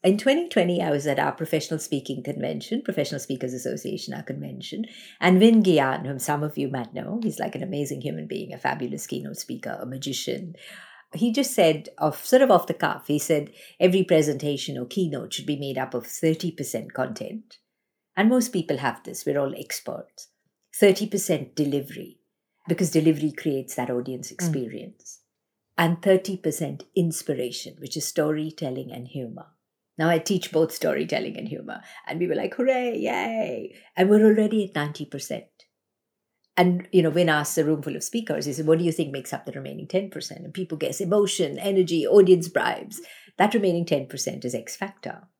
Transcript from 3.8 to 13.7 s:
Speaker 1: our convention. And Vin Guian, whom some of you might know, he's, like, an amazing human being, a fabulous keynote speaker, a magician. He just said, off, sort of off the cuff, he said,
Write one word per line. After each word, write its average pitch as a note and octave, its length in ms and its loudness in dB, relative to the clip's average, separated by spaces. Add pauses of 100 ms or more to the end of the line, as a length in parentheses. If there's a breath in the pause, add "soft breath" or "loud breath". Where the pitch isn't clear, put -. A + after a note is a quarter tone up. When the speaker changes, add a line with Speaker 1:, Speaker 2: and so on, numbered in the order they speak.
Speaker 1:
our - 100 -10
convention. - 640 -10 (360 loud breath)
And F#3 180 8
Vin A3 240 8
Guian, D3+ 420 4
whom C3+ 140 -6
some D3 240 -2
of D3+ 140 -4
you C#3+ 100 -2
might B2 260 -6
know, - 300 -6
he's, G3 160 -4
like, - 160 -6
an - 80 -6
amazing C#3+ 380 -6
human D3+ 260 -6
being, - 260 -8
a C#3+ 40 -14
fabulous - 500 -6
keynote - 300 -8
speaker, - 440 -10
a - 40 -10
magician. C#3 680 -8 (580 loud breath)
He A3+ 180 0
just C4+ 220 0
said, D#3+ 360 4 (100)
off, D3+ 260 -2
sort B3+ 160 8
of B3 100 6
off F3+ 160 6
the - 60 -2
cuff, - 340 -4
he D3 120 0
said, D3 320 0 (280 loud breath)